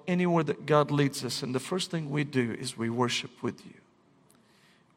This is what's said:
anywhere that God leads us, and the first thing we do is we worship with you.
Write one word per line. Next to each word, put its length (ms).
anywhere 360
that 240
God 240
leads 340
us, 160
and 120
the 60
first 320
thing 200
we 120
do 360
is 180
we 120
worship 540
with 220
you. 80